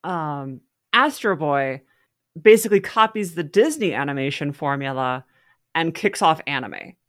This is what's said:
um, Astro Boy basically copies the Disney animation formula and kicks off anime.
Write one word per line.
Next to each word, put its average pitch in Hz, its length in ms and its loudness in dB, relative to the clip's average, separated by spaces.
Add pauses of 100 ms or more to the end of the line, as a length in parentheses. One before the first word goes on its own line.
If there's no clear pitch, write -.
um, 147 560 -6 (320)
Astro 233 440 0
Boy 139 460 -2 (580)
basically 214 400 6
copies 214 540 0
the 170 80 -6
Disney 214 520 2
animation 139 580 -4
formula 135 720 -4 (500)
and 165 200 -2
kicks - 260 -4
off 160 260 2
anime. 127 480 -8 (140)